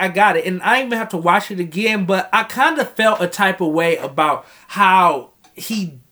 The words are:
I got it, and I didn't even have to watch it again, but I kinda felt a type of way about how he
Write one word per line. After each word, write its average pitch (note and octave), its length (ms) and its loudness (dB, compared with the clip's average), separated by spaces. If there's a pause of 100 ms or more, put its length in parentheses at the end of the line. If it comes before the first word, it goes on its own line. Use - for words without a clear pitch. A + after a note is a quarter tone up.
I F#3 80 0
got F#3 300 2
it, D#3+ 80 -2
and F#3 160 -4
I A3 140 2
didn't C4 100 -2
even A#3 120 -4
have A3 120 -6
to F#3 80 -6
watch F3 320 2
it F#3 100 -6
again, G3 460 -2
but F#3 260 -2
I A3 120 2
kinda C#4+ 420 -2
felt A3 340 0
a F3 60 0
type F#3+ 340 0
of E3+ 80 0
way E3 300 0
about C#3+ 480 -2 (220)
how F#3 640 2 (220)
he F3+ 440 -8 (140)